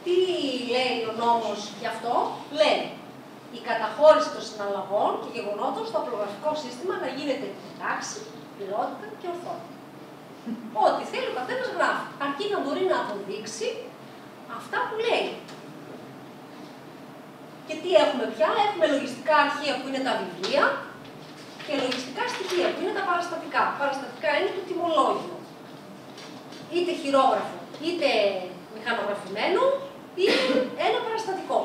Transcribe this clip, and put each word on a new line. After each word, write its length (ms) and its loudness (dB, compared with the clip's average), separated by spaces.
Τι 120 4
λέει 220 2
ο 20 -6
νόμος 380 2
γι' 140 -2
αυτό; 200 -2
Λέει, 200 6
"Η 20 -10
καταχώρηση 680 8
των 120 -6
συναλλαγών 600 0
και 140 -8
γεγονότων 520 -2
στο 140 -4
απλογραφικό 480 -2
σύστημα 300 -4
να 120 -2
γίνεται 320 -2
εντάξει, 460 -4
πληρότητα 500 -4
και 140 -6
ορθότητα". 380 -8
Ό,τι 240 4
θέλει 220 -2
ο 80 -4
καθένας 360 -2
γράφει, 280 0
αρκεί 280 -2
να 100 0
μπορεί 300 0
να 100 4
αποδείξει 680 -6
αυτά 280 -4
που 80 -4
λέει. 220 2
Και 160 -4
τι 80 -2
έχουμε 200 2
πια; 140 4
Έχουμε 300 4
λογιστικά 400 2
αρχεία 320 0
που 100 -6
είναι 200 -2
τα 120 2
βιβλία 440 2
και 160 -2
λογιστικά 400 -2
στοιχεία 380 0
που 100 -4
είναι 160 0
τα 120 0
παραστατικά. 520 0
Παραστατικά 580 0
είναι 180 2
το 120 -4
τιμολόγιο. 680 2
Είτε 260 2
χειρόγραφο, 560 4
είτε 220 2
μηχανογραφημένο, 880 0
ή 40 6
ένα 180 4
παραστατικό. 580 0